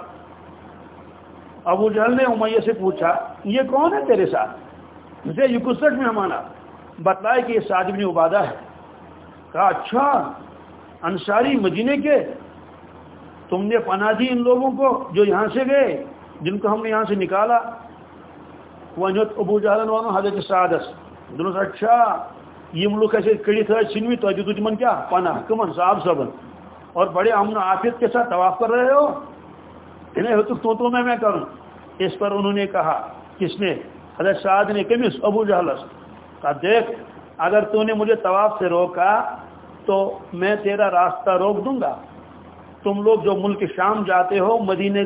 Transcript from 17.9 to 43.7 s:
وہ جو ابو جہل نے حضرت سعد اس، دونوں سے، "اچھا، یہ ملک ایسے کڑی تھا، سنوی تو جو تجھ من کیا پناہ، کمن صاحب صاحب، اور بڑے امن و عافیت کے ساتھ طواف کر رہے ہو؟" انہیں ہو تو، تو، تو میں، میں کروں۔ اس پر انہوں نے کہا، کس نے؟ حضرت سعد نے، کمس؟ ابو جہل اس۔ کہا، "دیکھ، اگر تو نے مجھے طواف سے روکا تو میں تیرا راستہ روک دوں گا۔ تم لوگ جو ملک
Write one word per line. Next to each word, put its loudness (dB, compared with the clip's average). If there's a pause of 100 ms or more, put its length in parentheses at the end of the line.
وہ 0
جو 0 (160)
ابو 0
جہل 2
نے 0
حضرت -2
سعد 2
اس، -2 (440)
دونوں -2
سے، -4
"اچھا، 2 (460)
یہ 0
ملک 2
ایسے 2
کڑی 0
تھا، 2 (180)
سنوی -2
تو 0
جو -2
تجھ -4
من -2
کیا 0
پناہ، 0 (100)
کمن -2
صاحب 2
صاحب، 0 (720)
اور 2
بڑے 2
امن 0
و -2
عافیت -2
کے 2
ساتھ 0
طواف 2
کر 0
رہے 4
ہو؟" 2 (960)
انہیں 0
ہو 4
تو، -2
تو، -2
تو 0
میں، 2
میں 0
کروں۔ 2 (580)
اس -4
پر -2
انہوں 0
نے -2
کہا، -2 (300)
کس -4
نے؟ -2 (440)
حضرت 2
سعد 2
نے، -2
کمس؟ 0 (100)
ابو 2
جہل 2
اس۔ -6 (560)
کہا، -2
"دیکھ، 0 (460)
اگر 4
تو 0
نے 0
مجھے 2
طواف 2
سے 0
روکا 2 (500)
تو 0 (160)
میں 0
تیرا 2
راستہ 2
روک 0
دوں -4
گا۔ -4 (880)
تم -2
لوگ 4
جو 0
ملک -2